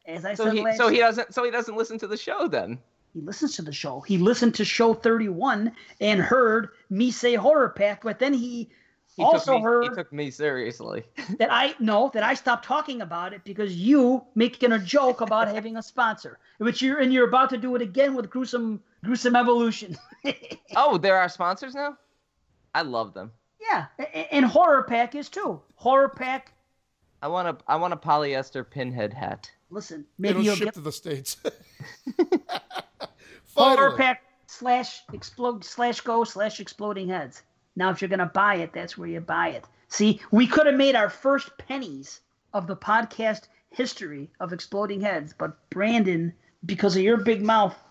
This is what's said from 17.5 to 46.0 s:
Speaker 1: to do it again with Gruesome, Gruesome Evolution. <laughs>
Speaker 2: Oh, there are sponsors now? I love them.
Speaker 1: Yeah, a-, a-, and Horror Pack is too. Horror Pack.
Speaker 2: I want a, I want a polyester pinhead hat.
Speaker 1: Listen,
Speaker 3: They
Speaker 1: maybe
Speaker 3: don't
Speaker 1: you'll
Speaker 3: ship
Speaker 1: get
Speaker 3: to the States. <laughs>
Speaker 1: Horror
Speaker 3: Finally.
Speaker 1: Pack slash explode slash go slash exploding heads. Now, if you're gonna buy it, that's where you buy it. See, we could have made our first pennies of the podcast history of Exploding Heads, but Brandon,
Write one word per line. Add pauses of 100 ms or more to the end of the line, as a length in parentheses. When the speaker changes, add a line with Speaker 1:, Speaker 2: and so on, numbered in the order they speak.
Speaker 1:
to
do
it
again
with
Gruesome, (220)
Gruesome
Evolution. (280)
<laughs> (440)
Speaker 2:
Oh,
there
are
sponsors
now? (800)
I
love
them. (280)
Speaker 1:
Yeah, (120)
a-,
a-,
and
Horror
Pack
is
too. (140)
Horror
Pack. (680)
Speaker 2:
I
want
a,
I
want
a
polyester
pinhead
hat. (180)
Speaker 1:
Listen, (140)
Speaker 3:
They
Speaker 1:
maybe
Speaker 3:
don't
Speaker 1:
you'll
Speaker 3:
ship
Speaker 1:
get
Speaker 3:
to
the
States.
<laughs> (2000)
Speaker 1:
Horror
Speaker 3:
Finally.
Speaker 1:
Pack (240)
slash (100)
explode
slash
go
slash
exploding
heads. (320)
Now,
if
you're
gonna
buy
it,
that's
where
you
buy
it. (240)
See, (100)
we
could
have
made
our
first
pennies (340)
of
the
podcast (220)
history
of
Exploding
Heads,
but
Brandon, (320)